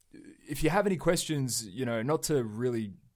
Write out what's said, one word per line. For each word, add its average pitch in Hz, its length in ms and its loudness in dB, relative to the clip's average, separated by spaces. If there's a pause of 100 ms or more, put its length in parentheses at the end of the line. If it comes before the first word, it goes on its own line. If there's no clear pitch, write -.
(480)
if - 160 0
you 151 60 4
have 190 160 4
any 190 100 2
questions, 139 680 0
you 104 180 -6
know, 117 180 0
not 151 220 0
to 147 180 2
really 113 500 -2 (240)